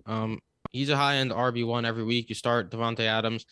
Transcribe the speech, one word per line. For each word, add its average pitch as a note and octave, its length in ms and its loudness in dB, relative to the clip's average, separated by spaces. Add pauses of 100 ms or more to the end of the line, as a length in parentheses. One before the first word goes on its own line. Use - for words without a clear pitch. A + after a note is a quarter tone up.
Um, A2 340 -4 (300)
he's C#3 200 -2
a C#3+ 60 4
high-end C#3 360 2
R B2+ 180 2
B A#2+ 140 0
one A#2 200 0
every A2+ 200 -2
week. A#2 240 0
You A2+ 60 -6
start A#2 360 0
Davante A#2 300 -2
Adams. A2 500 0